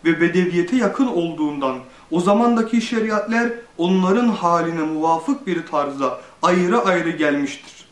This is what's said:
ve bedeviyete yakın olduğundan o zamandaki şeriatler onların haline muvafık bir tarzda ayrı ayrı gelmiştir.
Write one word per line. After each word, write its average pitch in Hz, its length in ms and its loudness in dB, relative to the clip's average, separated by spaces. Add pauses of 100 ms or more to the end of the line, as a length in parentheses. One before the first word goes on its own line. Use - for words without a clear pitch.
ve 160 160 2
bedeviyete 175 540 2
yakın 247 320 0
olduğundan 151 680 -4 (340)
o 165 80 0
zamandaki 226 640 2
şeriatler 220 680 -2 (280)
onların 190 500 2
haline 170 540 0
muvafık 165 680 -2
bir 170 180 -4
tarzda 139 560 -4 (200)
ayrı 180 400 2
ayrı 175 280 0
gelmiştir. 147 840 -4